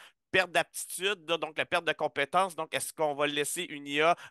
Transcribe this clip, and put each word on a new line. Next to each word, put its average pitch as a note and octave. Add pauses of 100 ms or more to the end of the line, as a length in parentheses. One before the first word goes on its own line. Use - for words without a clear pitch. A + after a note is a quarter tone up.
(300)
perte F3+
d'aptitude, E3+
là, E3
donc D3+
la C#3
perte E3+
de D#3
compétences. E3
Donc, D#3+
est-ce -
qu'on D3+
va D3
laisser D3
une D3
I C#3+
A E3 (140)